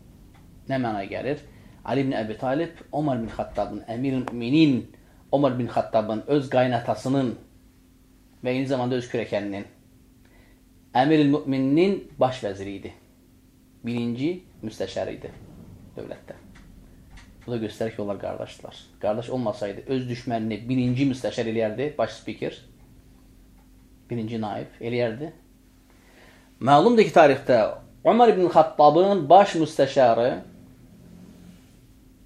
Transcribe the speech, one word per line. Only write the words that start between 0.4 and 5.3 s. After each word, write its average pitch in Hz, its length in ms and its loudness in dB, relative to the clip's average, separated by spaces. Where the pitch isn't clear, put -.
Nə 135 80 -2
mənaya 110 340 -4
gəlir? 123 280 -4
Ali 123 160 -2
ibn 135 120 -2
Əbi 107 260 -6
Talib, 151 320 -4
Omar 143 260 -2
bin 113 100 -6
Xattabın, 104 600 -6
Əmir-i 127 440 -4
Müminin, 123 640 2